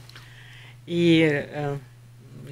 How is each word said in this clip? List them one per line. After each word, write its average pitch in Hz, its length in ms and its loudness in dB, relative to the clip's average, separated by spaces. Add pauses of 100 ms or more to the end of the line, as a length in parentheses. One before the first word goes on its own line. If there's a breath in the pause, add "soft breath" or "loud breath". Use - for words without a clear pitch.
(880 soft breath)
И, 170 340 4 (100)
э, 143 440 -4 (760)